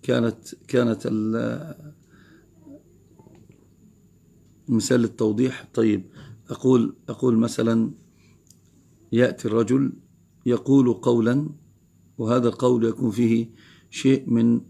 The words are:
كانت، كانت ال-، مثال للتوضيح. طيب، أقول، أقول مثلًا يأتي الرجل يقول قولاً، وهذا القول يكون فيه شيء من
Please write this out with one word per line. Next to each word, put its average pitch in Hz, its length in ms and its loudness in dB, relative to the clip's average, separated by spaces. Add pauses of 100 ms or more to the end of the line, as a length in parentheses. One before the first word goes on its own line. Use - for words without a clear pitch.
كانت، 117 520 -2 (140)
كانت 120 380 0
ال-، 117 840 -6 (2750)
مثال 120 320 2
للتوضيح. 113 760 -2
طيب، 107 360 0 (400)
أقول، 120 440 2 (140)
أقول 117 300 -2
مثلًا 113 520 0 (1200)
يأتي 120 360 0
الرجل 123 440 0 (540)
يقول 123 460 2
قولاً، 120 560 0 (680)
وهذا 120 300 0
القول 120 360 2
يكون 113 260 -2
فيه 113 400 0 (400)
شيء - 400 0
من 117 400 2